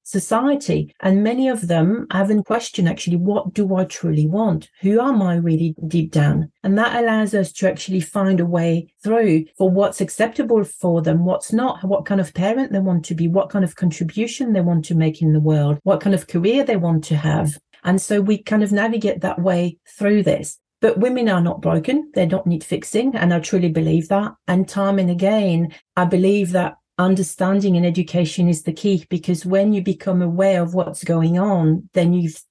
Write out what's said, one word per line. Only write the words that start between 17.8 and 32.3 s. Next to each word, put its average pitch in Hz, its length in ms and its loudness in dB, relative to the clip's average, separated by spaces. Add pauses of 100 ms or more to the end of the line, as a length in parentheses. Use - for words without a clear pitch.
And 190 160 2
so 208 200 0
we 202 160 2
kind 214 260 0
of 202 80 0
navigate 214 480 0
that 175 220 -4
way 175 360 0 (200)
through 208 260 2
this. - 340 -2 (220)
But 220 200 2
women 247 280 0
are 185 140 2
not 175 200 -2
broken. 240 540 0
They 185 100 2
don't 185 220 -2
need 170 160 0
fixing. 240 500 -2
And 175 200 2
I 165 80 0
truly 180 260 0
believe 160 400 0
that. 202 280 -2 (120)
And 180 220 0
time 196 300 0
and 185 100 2
again, 175 640 0 (240)
I 180 80 2
believe 190 460 2
that 180 260 -2 (200)
understanding 190 800 0
and 175 100 2
education 175 640 0
is 170 160 0
the 165 80 -2
key, 190 380 -2
because 175 360 -4
when 196 280 2
you 196 80 0
become 185 400 -2
aware 180 400 2
of 170 120 -2
what's 180 300 -4
going 165 340 2
on, 180 540 0
then 175 220 2
you've 170 380 -2